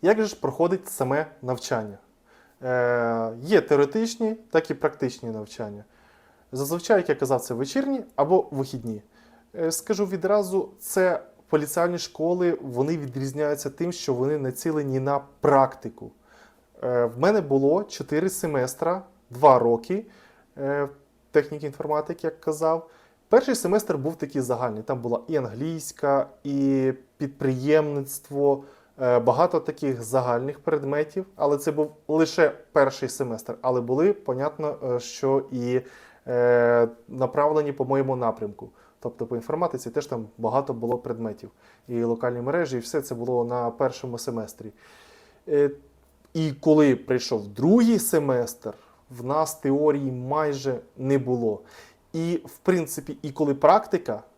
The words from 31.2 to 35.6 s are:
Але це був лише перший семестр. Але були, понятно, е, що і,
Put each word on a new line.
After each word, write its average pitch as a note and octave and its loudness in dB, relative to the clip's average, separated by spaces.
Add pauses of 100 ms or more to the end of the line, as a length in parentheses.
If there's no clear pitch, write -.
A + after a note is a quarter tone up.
Але D3 2
це D3 -2
був D3+ 0 (180)
лише D#3 4 (200)
перший C3+ 2
семестр. A#2 -6
Але B2+ 0
були, C3+ 2
понятно, C#3+ -4
е, B2 -2
що C3+ -2 (100)
і, B2 -2 (460)